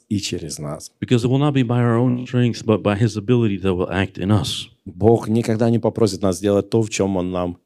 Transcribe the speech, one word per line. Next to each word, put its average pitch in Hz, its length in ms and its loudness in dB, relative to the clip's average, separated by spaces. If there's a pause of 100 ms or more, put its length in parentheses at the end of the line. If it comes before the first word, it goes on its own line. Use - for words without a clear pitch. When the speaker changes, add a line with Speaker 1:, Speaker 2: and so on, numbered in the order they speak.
Speaker 1:
и 104 120 0
через 82 380 -8
нас. 76 320 -10 (120)
Speaker 2:
Because 117 200 0
it 123 60 0
will 131 100 2
not 147 140 2
be 131 100 2
by 120 200 0
our 120 160 2
own 123 280 0
strength, 120 380 0
but 107 180 2
by 101 160 2
His 107 160 2
ability 107 440 0
that 92 160 0
will 87 160 -2
act 92 260 -2
in 95 140 -2
us. - 380 0 (180)
Speaker 1:
Бог 110 420 2
никогда 113 400 0
не 117 100 2
попросит 104 440 0
нас 92 160 0
сделать 101 320 0
то, 113 100 4
в 107 80 -2
чём 98 300 -2
Он 90 120 -4
нам 90 360 -4